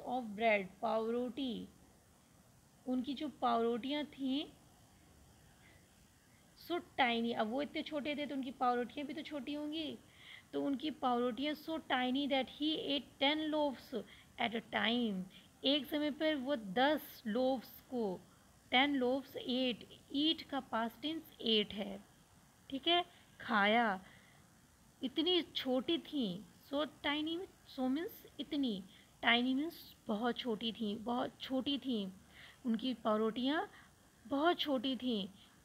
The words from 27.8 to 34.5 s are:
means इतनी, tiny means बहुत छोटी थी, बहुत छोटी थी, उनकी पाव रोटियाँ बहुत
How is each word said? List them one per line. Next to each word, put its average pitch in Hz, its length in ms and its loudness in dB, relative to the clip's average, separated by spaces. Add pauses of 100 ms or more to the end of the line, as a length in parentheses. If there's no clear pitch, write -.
means 330 380 -2 (120)
इतनी, 262 440 -2 (420)
tiny 240 300 6
means 311 180 0 (340)
बहुत 233 300 0
छोटी 226 340 -2
थी, 208 240 -2
बहुत 240 460 -2
छोटी 262 360 0
थी, 208 360 -2 (520)
उनकी 240 280 0
पाव 214 240 2
रोटियाँ 254 520 0 (580)
बहुत 294 320 4